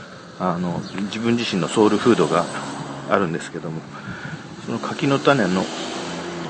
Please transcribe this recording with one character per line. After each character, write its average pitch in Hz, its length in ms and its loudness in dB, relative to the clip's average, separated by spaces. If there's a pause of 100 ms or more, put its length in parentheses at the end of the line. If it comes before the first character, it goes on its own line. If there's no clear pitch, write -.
(400)
あ 92 180 0
の、 87 220 -2 (280)
自 101 120 -6
分 117 160 2
自 110 200 -2
身 90 60 2
の 76 60 0
ソ 110 200 6
ウ - 20 6
ル 107 80 4
フ 120 160 6
ー - 20 6
ド 85 120 4
が 82 180 2 (640)
あ 101 80 6
る 98 100 2
ん 80 60 -2
で - 80 -2
す - 100 -10
け 85 80 -8
ど 85 100 -6
も、 80 120 -6 (840)
そ - 60 -4
の 117 80 -2
柿 113 280 -2
の 139 120 6
種 143 340 6
の、 92 100 2 (840)